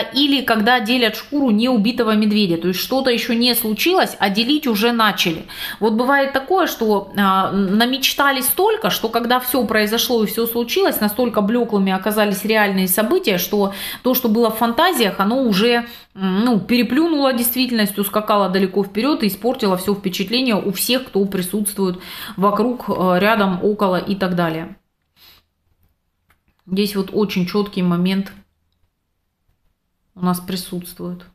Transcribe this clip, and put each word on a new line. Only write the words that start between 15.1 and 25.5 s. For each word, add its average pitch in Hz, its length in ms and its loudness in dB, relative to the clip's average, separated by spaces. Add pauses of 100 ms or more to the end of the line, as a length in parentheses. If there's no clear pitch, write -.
оно 233 220 0
уже, 233 420 2 (320)
м, 190 300 0
ну, 233 140 2
переплюнуло 269 760 2
действительность, 233 640 0
ускакало 202 500 0
далеко 190 360 0
вперёд 254 380 -2
и - 120 2
испортило 220 420 0
всё 190 180 -2
впечатление 202 600 -2
у 202 160 -2
всех, 247 360 -2
кто 196 180 0
присутствует 190 720 -4 (380)
вокруг, 208 520 0
э, 180 300 2
рядом, 196 460 2
около 196 320 0
и 175 180 -4
так 185 220 -2
далее. 165 400 -2 (1900)